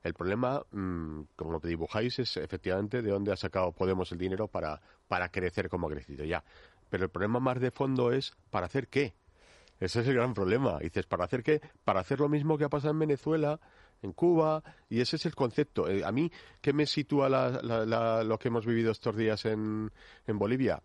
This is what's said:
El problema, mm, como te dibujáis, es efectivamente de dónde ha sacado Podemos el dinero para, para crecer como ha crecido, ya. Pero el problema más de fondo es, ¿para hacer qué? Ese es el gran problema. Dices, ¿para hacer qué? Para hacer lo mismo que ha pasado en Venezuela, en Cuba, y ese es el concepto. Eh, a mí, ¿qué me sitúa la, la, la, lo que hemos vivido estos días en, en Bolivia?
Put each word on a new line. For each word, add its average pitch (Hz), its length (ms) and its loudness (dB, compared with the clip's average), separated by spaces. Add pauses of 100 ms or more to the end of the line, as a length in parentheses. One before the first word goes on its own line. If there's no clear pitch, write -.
El 85 140 -2
problema, 120 560 0
mm, 85 520 -4 (120)
como 80 240 -4
te 85 80 -6
dibujáis, 95 520 -2
es - 180 -4
efectivamente 95 680 -2
de 104 80 0
dónde 101 220 0
ha - 20 2
sacado 90 380 0
Podemos 92 400 0
el 87 40 -8
dinero 95 300 -2
para, 80 340 -6 (280)
para 90 200 0
crecer 90 400 -2
como 85 180 -2
ha 76 40 -4
crecido, 71 340 -10
ya. 82 180 -4 (460)
Pero 95 140 -2
el 90 80 -2
problema 107 280 0
más 127 200 0
de 127 100 0
fondo 127 440 0
es, 135 200 -2 (160)
¿para 90 180 -2
hacer 131 200 -2
qué? 135 260 -2 (680)
Ese 95 200 0
es 117 60 0
el 139 80 2
gran 120 180 2
problema. 98 460 2
Dices, 87 260 -4
¿para 90 200 0
hacer 123 180 -2
qué? 151 180 2 (240)
Para 95 160 4
hacer 135 180 -2
lo 147 100 4
mismo 151 280 2
que 147 80 2
ha 139 40 -2
pasado 151 220 0
en 156 80 0
Venezuela, 151 600 0 (420)
en 98 120 -6
Cuba, 160 480 4 (280)
y 113 120 0
ese 127 160 0
es - 80 -8
el 160 100 -2
concepto. 120 540 0
Eh, 98 140 0
a 98 80 -2
mí, 156 200 0 (300)
¿qué 147 120 2
me 147 120 4
sitúa 139 440 2
la, 131 320 2
la, 113 240 0
la, 113 380 2
lo 110 160 0
que 123 100 -2
hemos 117 160 0
vivido 113 260 2
estos 107 260 -2
días 110 280 2
en, 107 460 -2 (360)
en 107 120 0
Bolivia? 104 460 2